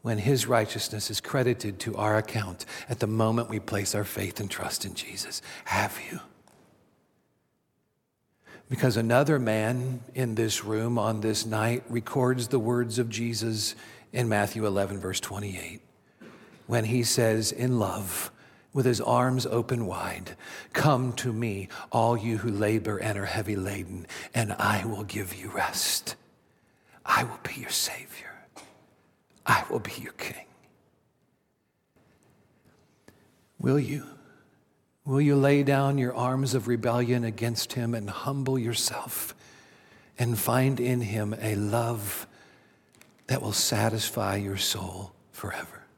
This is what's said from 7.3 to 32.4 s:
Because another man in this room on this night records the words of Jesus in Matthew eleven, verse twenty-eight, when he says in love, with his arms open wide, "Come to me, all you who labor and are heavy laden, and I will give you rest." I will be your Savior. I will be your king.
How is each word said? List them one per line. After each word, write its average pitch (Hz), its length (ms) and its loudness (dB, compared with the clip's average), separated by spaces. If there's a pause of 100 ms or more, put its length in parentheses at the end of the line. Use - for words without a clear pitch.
Because 127 260 4
another 127 420 6
man 120 600 0 (140)
in 123 200 0
this 107 300 0
room 113 340 0
on 110 220 0
this 110 240 0
night 113 460 0
records 123 580 2
the 131 120 2
words 117 380 0
of 117 120 0
Jesus 110 640 -2 (380)
in 120 180 0
Matthew 104 360 0
eleven, 98 320 0
verse 92 220 -4
twenty-eight, 95 600 -8 (840)
when 117 200 0
he 120 160 2
says 113 500 4
in 123 260 2
love, 95 520 -2 (420)
with 131 140 2
his 120 140 4
arms 123 460 2
open 117 400 0
wide, 90 500 -6 (360)
"Come 127 420 4
to 123 180 -2
me, 107 360 -4 (220)
all 117 260 4
you 110 220 0
who 110 120 0
labor 104 480 2
and 101 200 0
are 98 80 -4
heavy 104 300 -2
laden, 95 500 -6 (260)
and 110 200 0
I 95 340 0
will 107 180 -4
give 101 300 -6
you - 160 -10
rest." - 640 -2 (880)
I 123 200 4
will 117 180 -10
be - 180 -10
your 117 100 -10
Savior. - 580 -4 (1200)
I - 200 4
will - 120 0
be - 180 -8
your - 140 -12
king. - 320 -10 (3250)